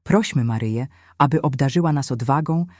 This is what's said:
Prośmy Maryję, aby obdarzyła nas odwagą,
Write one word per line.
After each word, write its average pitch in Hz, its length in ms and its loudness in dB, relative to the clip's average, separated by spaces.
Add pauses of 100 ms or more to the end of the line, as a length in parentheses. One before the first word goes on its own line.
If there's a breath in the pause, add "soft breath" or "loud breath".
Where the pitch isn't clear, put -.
Prośmy 185 400 0
Maryję, 113 440 -2 (300 soft breath)
aby 147 240 2
obdarzyła 151 520 0
nas 139 180 -2
odwagą, 151 540 0 (140 loud breath)